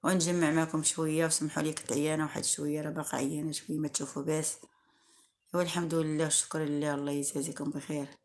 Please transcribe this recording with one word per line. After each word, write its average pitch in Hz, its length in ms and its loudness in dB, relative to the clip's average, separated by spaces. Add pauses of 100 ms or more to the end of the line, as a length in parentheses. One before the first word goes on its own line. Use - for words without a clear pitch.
ونجمع 175 480 4
معكم 160 320 2
شويه، 160 440 2
وسمحوا 156 360 0
لي 156 100 0
كنت - 200 -4
عيانه 156 320 2
واحد 151 200 -4
شويه، 147 380 -2
راه 151 80 -4
باقا 151 260 -4
عيانه 147 360 -2
شويه، 151 260 -4
ما 151 100 0
تشوفوا 143 340 -4
باس. 156 340 0 (960)
ايوا، 175 80 4
الحمد 170 320 0
لله 160 300 2
والشكر - 340 2
لله، 147 360 0
الله 143 180 -2
يجازيكم 139 580 -4
بخير. 147 360 -4 (180)